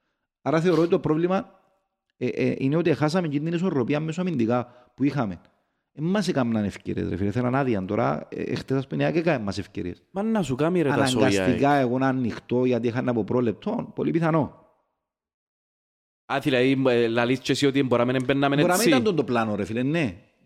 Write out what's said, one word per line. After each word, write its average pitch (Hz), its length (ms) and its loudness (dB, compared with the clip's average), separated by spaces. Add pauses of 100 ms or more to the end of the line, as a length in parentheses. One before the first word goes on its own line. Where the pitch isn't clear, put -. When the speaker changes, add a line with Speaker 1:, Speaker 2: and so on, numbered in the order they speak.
(420)
Speaker 1:
Άρα 156 200 0
θεωρώ 165 200 4
ότι 170 80 2
το 185 100 2
πρόβλημα, 170 600 -2 (580)
ε, 123 100 -2
ε, 123 300 0
είναι 135 180 0
ότι 170 180 2
χάσαμε 156 340 0
και 143 120 -2
την 165 140 -4
ισορροπία 147 460 0
μέσω 160 220 -4
αμυντικά 123 720 -2
που 127 80 -4
είχαμε. 127 380 -2 (500)
Εν 143 120 -10
μας 185 240 0
έκαναν 120 360 0
ευκαιρίες, 95 460 -4
ρε 92 60 -4
φίλε. 101 160 -2
Θέλαν 123 240 -2
άδεια 120 300 0
τώρα. 120 440 -2
Ε, 85 120 -8
ε, - 140 -4
χτες, - 220 -4
ας 131 100 -4
πούμε, 143 160 -4
η - 20 2
αεκ 151 100 -2
έκαμε 160 280 0
μας 98 140 -4
ευκαιρίες. 90 540 -8
Speaker 2:
Μα 196 120 -6
να 220 200 0
σου 127 120 -4
κάνει, 165 260 0
ρε, 143 80 2
τα 135 160 2
σόγια, 127 220 2
Speaker 1:
Αναγκαστικά 101 460 2
Speaker 2:
ε. 143 80 4
Speaker 1:
εγώ 123 160 0
να 135 100 0
ανοιχτώ 127 580 -2
γιατί 123 220 0
είχα 117 120 -2
ένα 127 120 -2
από 113 120 0
πρόλεπτο, 123 720 -2
πολύ 139 160 -2
πιθανό. 160 560 0 (1700)
Speaker 2:
Α, 139 60 0
δηλαδή, 131 480 2
ε, 120 200 4
λαλείς 120 320 0
και - 120 -2
εσύ 139 140 2
ότι 135 180 2
μποράμε 120 280 2
να 131 120 0
μπαίναμε 139 320 0
Speaker 1:
Μπορεί 156 120 4
να 175 60 2
μην 185 40 2
Speaker 2:
έτσι. 214 120 2
Speaker 1:
ήταν 135 140 4
τον 208 120 0
το 143 80 2
πλάνο, 113 320 0
ρε 101 100 -2
φίλε, 113 180 -4
ναι. 135 340 -2 (280)